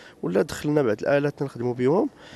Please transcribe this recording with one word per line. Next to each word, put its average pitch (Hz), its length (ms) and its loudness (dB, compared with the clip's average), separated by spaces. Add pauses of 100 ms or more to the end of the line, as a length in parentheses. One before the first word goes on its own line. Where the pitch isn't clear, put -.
(240)
ولا 180 180 0
دخلنا 151 400 0
بعض 110 200 0
الالات 143 420 0
نخدموا 123 300 -4
بهم، 147 360 2 (260)